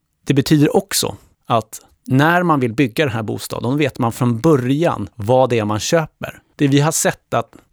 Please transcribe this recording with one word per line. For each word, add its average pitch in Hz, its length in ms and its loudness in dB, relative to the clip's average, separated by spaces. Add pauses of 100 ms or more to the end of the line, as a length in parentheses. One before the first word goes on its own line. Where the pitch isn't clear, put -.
(260)
Det 143 80 0
betyder 143 420 4
också - 400 -2 (300)
att - 360 -4 (260)
när 156 360 2
man 160 160 0
vill 123 140 -2
bygga 139 320 0
den 127 80 -4
här 113 100 -4
bostaden, 113 480 -6
då 143 60 -2
vet 147 220 -2
man 120 120 0
från 120 280 -2
början 135 760 0
vad 123 340 2
det 120 100 0
är 107 60 0
man 104 140 -2
köper. - 640 -4 (140)
Det 147 120 2
vi 139 120 2
har 151 120 2
sett - 420 -4
att 120 220 -4 (180)